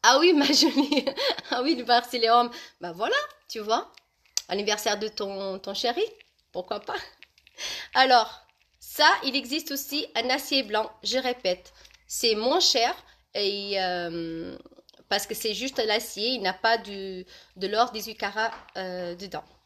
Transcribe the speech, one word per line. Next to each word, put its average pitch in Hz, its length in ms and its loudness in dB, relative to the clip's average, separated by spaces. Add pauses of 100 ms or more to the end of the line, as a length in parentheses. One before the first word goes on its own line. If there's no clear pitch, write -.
Ah 254 160 8
oui, 339 140 8
<laughs> - 0 -
ma 285 120 6
jolie. 277 600 4 (460)
Ah 247 100 -2
oui, 285 140 2
le 247 80 -6
bracelet 233 460 2
homme. 240 200 6 (320)
Bah 175 120 -10
voilà, 247 220 -2 (320)
tu - 120 -10
vois. 220 320 -2 (580)
Anniversaire 208 480 -2
de 214 100 -4
ton, 196 520 -6
ton 196 140 -10
chéri, 247 300 -2 (480)
pourquoi 202 280 -8
pas ? - 160 -8 (1000)
Alors, 247 480 6 (380)
ça, - 300 4 (140)
il 269 120 -2
existe 277 360 -4
aussi 277 440 -6
un 247 140 0
acier 269 340 0
blanc, 214 260 -2 (140)
je 214 140 -2
répète. 247 560 -2 (360)
C'est 226 260 0
moins 262 260 2
cher 254 340 2 (380)
et, 202 480 -2
euh, 170 760 -6 (520)
parce 202 180 -2
que 220 80 -8
c'est 220 180 -4
juste 247 240 -6
l'acier, 220 520 -2
il 247 120 -2
n'a 190 120 0
pas 226 240 0
du, 196 480 -10 (320)
de 185 100 -4
l'or 220 240 2
dix-huit 214 240 -10
carats, 220 360 -4 (260)
euh, 180 380 -6
dedans. 175 280 -10 (220)